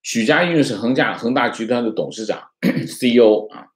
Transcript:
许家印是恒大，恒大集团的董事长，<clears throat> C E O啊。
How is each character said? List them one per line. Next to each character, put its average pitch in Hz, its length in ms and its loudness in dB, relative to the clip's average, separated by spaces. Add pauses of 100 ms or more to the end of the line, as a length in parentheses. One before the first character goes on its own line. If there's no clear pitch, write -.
许 113 240 -4
家 151 200 2
印 165 200 2
是 123 120 -4
恒 120 180 0
大， 120 240 0
恒 120 160 -2
大 120 160 0
集 113 160 -8
团 120 180 0
的 110 60 -2
董 - 200 -4
事 113 140 -10
长， - 260 -8 (180)
<clears throat> - 200 -2
C - 220 -2
E 120 80 4
O 107 300 6
啊。 - 260 -18